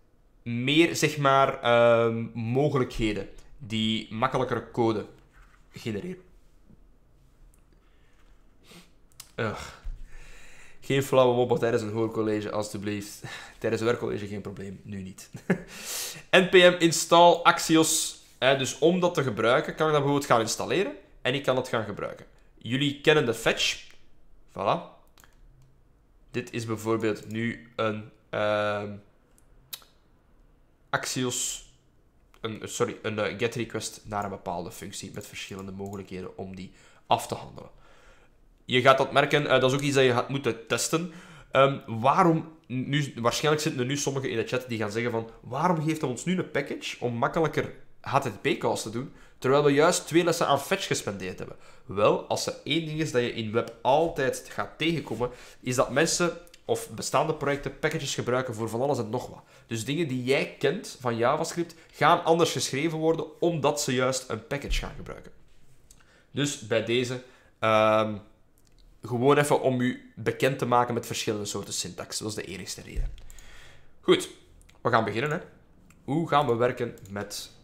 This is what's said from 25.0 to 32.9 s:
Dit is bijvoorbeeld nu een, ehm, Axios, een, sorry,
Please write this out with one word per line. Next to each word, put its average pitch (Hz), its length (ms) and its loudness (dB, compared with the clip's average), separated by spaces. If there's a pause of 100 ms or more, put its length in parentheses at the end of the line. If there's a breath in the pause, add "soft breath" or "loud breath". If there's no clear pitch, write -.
Dit 123 220 -6
is 117 140 -6
bijvoorbeeld 107 600 -2
nu 113 480 -6
een, 107 340 -4 (200)
ehm, 104 680 -2 (1900)
Axios, - 800 -4 (680)
een, 110 240 -8
sorry, 107 380 -4